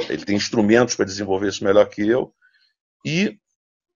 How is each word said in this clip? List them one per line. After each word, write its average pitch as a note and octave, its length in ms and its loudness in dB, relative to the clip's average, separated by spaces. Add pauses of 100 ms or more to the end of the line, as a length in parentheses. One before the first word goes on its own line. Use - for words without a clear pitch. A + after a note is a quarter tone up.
ele D#2 140 -6
tem G2+ 120 -2
instrumentos A#2 600 2
para G2+ 100 -2
desenvolver G2 420 -4
isso - 160 -6
melhor G2+ 260 4
que G#2 180 -4
eu. B2 240 0 (720)
E, E3+ 340 -4 (580)